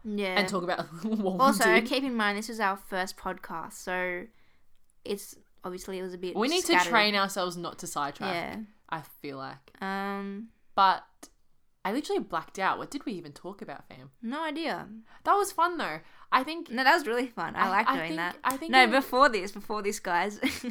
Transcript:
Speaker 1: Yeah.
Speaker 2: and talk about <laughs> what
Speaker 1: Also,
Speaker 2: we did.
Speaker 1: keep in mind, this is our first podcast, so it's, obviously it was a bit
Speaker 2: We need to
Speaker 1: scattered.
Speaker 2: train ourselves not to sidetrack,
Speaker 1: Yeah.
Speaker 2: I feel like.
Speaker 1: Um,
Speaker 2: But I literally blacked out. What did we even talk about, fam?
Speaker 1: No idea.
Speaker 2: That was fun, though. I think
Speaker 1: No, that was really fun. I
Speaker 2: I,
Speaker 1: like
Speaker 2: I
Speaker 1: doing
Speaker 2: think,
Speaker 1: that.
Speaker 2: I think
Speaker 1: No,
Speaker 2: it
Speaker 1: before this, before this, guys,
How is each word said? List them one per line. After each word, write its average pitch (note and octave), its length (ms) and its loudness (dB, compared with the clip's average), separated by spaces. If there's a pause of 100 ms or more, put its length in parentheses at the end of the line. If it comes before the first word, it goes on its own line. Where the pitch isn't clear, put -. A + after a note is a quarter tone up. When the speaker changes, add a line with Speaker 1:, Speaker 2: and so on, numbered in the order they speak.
Speaker 1:
Yeah. G3+ 340 -2
Speaker 2:
and G3+ 80 2
talk F#3 180 -2
about F3 220 -2
<laughs> D#3+ 200 -16
what G#3 340 0
Speaker 1:
Also, A3+ 340 6
Speaker 2:
we A3+ 60 8
did. A3+ 80 -2
Speaker 1:
keep C4+ 160 0
in C4 140 -2
mind, G#3 200 0
this A3 120 -6
is A3 100 -8
our G3 160 2
first G3 400 -6
podcast, F#3 560 -10
so F3+ 540 -6 (800)
it's, - 300 -8 (280)
obviously F#3 360 -8
it - 40 -8
was F3+ 100 -8
a F#3 40 -12
bit F3 180 -6
Speaker 2:
We A3+ 140 2
need F4 160 2
to E4+ 80 4
Speaker 1:
scattered. F3+ 160 6
Speaker 2:
train G#3 260 4
ourselves F#3+ 400 0
not E3+ 240 -8
to F3 80 -8
sidetrack, D3+ 460 -4
Speaker 1:
Yeah. E3+ 240 -6 (320)
Speaker 2:
I D#3+ 120 -6 (200)
feel C#3 160 -10
like. C3+ 440 -14
Speaker 1:
Um, G3 680 -6 (260)
Speaker 2:
But - 540 2 (560)
I F#3+ 80 -2
literally D4+ 280 -2
blacked F3+ 380 -6
out. E3+ 180 0
What D3+ 140 -10
did C#4 140 -8
we G#3 80 -6
even D3+ 180 -10
talk F#3 300 -14
about, - 260 -14
fam? C3+ 240 -20 (100)
Speaker 1:
No C#4 220 -6
idea. C#4+ 440 -6 (360)
Speaker 2:
That E4 120 4
was G4 180 2
fun, E4+ 240 2
though. E3 220 -2 (320)
I C4 120 6
think D#4+ 260 -8
Speaker 1:
No, B3 140 0
that C4+ 100 8
was E4+ 140 2
really A#3+ 180 0
fun. F3+ 300 -6
I F3 100 2
Speaker 2:
I, F3 40 2
Speaker 1:
like G#3 200 2
Speaker 2:
I C4 60 4
Speaker 1:
doing D#3+ 140 -2
Speaker 2:
think, D#4+ 80 -4
Speaker 1:
that. F3+ 260 -4
Speaker 2:
I C4+ 140 2
think D#4+ 140 -6
Speaker 1:
No, C4 120 10
Speaker 2:
it A3 80 6
Speaker 1:
before C4+ 380 6
this, G3+ 220 -2
before G#3 300 -6
this, G3+ 180 -2
guys, F#3+ 400 -2 (320)